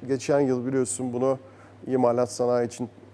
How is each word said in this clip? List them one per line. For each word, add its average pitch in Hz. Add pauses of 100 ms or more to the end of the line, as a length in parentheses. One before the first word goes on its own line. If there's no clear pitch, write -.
Geçen 135
yıl 127
biliyorsun 127
bunu 131 (480)
imalat 123
sanayi 120
için 113 (240)